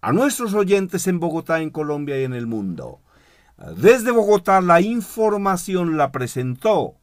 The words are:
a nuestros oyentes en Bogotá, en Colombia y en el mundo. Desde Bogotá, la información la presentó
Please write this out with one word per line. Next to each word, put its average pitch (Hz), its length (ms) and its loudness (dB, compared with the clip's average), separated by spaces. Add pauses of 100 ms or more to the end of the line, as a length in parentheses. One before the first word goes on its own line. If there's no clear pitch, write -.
a 107 100 -2
nuestros 226 440 0
oyentes 190 500 0
en 180 140 0
Bogotá, 165 420 -2
en 156 80 -6
Colombia 147 500 -4
y 135 40 0
en 127 100 -4
el 120 140 -6
mundo. 95 520 -6 (800)
Desde 220 320 4
Bogotá, 202 500 2
la 175 220 4
información 196 1120 -2
la 143 160 0
presentó 127 920 -2